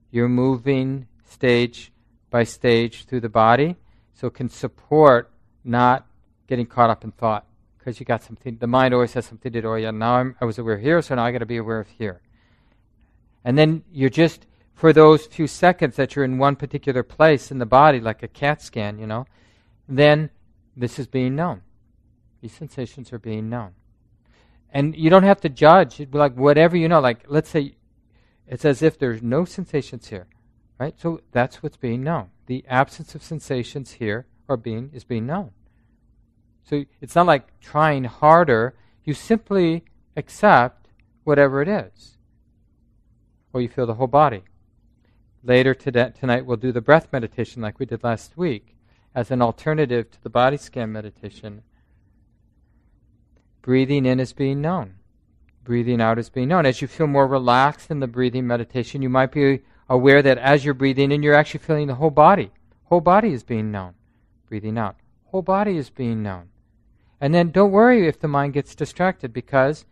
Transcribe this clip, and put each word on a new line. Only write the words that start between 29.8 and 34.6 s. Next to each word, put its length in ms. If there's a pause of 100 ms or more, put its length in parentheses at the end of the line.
here, 200 (500)
right? 200
So 220 (120)
that's 300
what's 140
being 260
known. 280 (160)
The 220
absence 460
of 80
sensations 720
here 340 (220)
are 80
being, 360